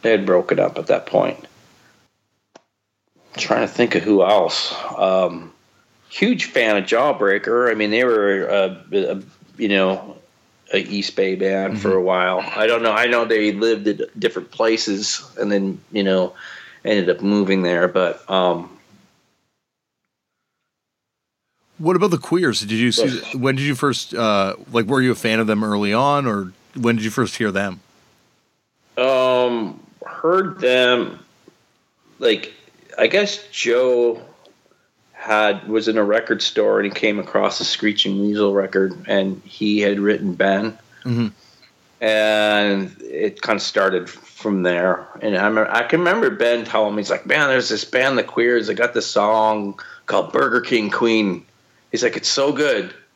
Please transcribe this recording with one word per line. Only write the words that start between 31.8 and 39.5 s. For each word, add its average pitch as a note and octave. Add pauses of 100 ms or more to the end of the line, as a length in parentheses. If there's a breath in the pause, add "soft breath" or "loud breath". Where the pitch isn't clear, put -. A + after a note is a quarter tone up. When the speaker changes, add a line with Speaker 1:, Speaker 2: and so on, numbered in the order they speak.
Speaker 1:
like, A#2 (440)
I A2
guess G#2 (120)
Joe A#2+ (920)
had, G#2+
was A2
in A2+
a G#2+
record G#2+
store G#2
and G2+
he -
came G#2
across G2+
a -
Screeching G2+
Weasel G#2
record F#2+ (140)
and G2
he G#2